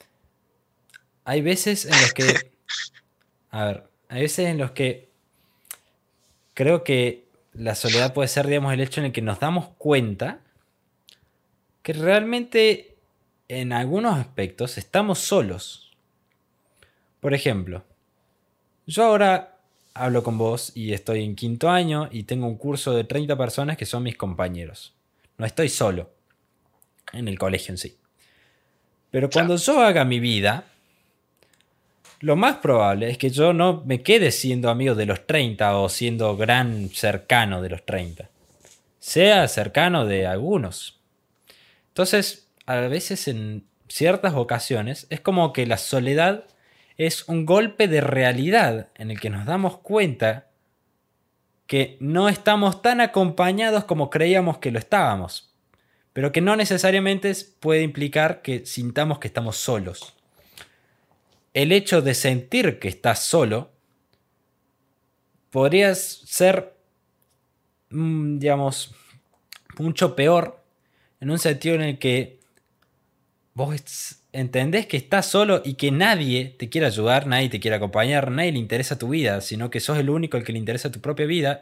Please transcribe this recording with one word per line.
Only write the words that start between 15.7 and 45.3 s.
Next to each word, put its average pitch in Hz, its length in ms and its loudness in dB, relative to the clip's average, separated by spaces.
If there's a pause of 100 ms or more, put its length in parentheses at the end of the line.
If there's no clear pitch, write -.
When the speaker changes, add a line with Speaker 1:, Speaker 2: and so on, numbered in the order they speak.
Speaker 1:
Por 139 160 0
ejemplo, 92 500 -4 (1000)
yo 175 180 0
ahora 202 540 4 (340)
hablo 123 300 0
con 113 160 -4
vos 117 380 -2
y 110 160 -6
estoy 107 320 -2
en 104 100 -6
quinto 120 340 -4
año 160 440 0
y 113 100 -8
tengo 123 240 -4
un 113 100 -6
curso 139 380 -4
de 117 80 0
treinta 143 340 -4
personas 139 400 -4
que - 100 -8
son 123 180 -6
mis 120 120 -6
compañeros. 90 760 -8 (420)
No 113 100 -6
estoy 156 220 -2
solo 92 420 -2 (1000)
en 117 140 -8
el 95 140 -6
colegio 95 320 -4
en 90 60 -12
sí. - 180 -16 (1120)
Pero 135 180 0
Speaker 2:
Claro. 165 200 2
Speaker 1:
cuando 175 120 2
yo 277 200 4
haga 180 240 6
mi 123 160 0
vida, 113 440 0 (1600)
lo 147 160 2
más 214 220 2
probable 110 520 2
es 123 80 -8
que 131 120 0
yo 156 220 4
no 170 320 2
me 127 180 -2
quede 196 280 4
siendo 123 400 0
amigo 123 240 2
de 107 120 0
los 98 200 -4
treinta 110 500 2
o 98 120 2
siendo 113 480 -2
gran 113 540 0
cercano 101 720 0
de 92 80 -6
los 85 140 -10
treinta. 90 460 -8 (720)
Sea 185 480 4
cercano 147 580 0
de 95 220 0
algunos. 110 720 -4 (880)
Entonces, - 580 -2 (200)
a 127 160 -2
veces 165 440 -4
en 107 380 -6 (240)
ciertas 180 460 0
ocasiones 120 760 -4
es 156 100 -8
como 175 320 2